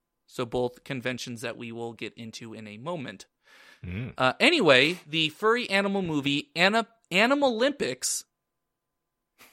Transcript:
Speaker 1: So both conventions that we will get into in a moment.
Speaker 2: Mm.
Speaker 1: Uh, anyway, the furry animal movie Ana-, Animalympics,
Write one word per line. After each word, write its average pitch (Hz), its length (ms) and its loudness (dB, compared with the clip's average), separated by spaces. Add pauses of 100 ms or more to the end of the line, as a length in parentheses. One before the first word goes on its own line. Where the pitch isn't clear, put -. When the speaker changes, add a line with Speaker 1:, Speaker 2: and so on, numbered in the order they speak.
(260)
Speaker 1:
So - 200 -6
both 123 400 -4
conventions 123 560 -8
that 113 160 -8
we 117 160 -12
will 117 180 -8
get 110 220 -12
into 113 400 -14
in 110 120 -14
a 104 120 -14
moment. 123 480 -10 (600)
Speaker 2:
Mm. 101 320 -8
Speaker 1:
Uh, 127 220 2
anyway, 175 680 6
the 156 240 -2
furry 226 400 -2
animal 196 320 0
movie 147 540 -2
Ana-, 202 320 2 (240)
Animalympics, 240 1120 0 (1300)